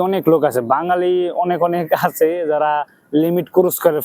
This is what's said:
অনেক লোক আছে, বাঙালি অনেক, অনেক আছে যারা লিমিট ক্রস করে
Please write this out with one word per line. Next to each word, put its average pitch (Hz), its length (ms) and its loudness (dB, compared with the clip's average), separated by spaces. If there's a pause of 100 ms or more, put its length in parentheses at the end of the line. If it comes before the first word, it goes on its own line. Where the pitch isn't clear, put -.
অনেক 190 220 -2
লোক 160 180 4
আছে, 123 120 -2 (140)
বাঙালি 180 380 0 (300)
অনেক, 175 240 -2
অনেক 170 180 -2 (200)
আছে 160 220 0 (240)
যারা 151 200 0 (500)
লিমিট 170 340 -2
ক্রস 180 200 2 (100)
করে 151 200 2